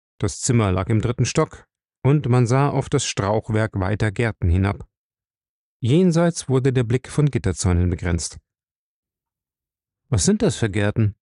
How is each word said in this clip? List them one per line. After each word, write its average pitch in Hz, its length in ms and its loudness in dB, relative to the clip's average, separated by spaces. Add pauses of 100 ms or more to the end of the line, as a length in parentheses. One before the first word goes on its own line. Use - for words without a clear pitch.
(200)
Das - 200 -4
Zimmer 113 320 2
lag 92 160 -2
im 110 140 0
dritten 123 240 -2
Stock, - 420 -4 (340)
und 139 280 2
man 123 180 4
sah 135 220 2
auf 135 180 -2
das 139 160 -2
Strauchwerk 107 760 -2
weiter 104 320 -2
Gärten 107 380 -2
hinab. 95 400 0 (920)
Jenseits 170 640 2
wurde 131 240 2
der 123 140 0
Blick 120 240 -2
von 147 200 0
Gitterzäunen 90 600 0
begrenzt. 87 500 -4 (1700)
„Was 110 160 0
sind 208 180 2
das 175 140 0
für 113 140 -2
Gärten?“ 104 520 0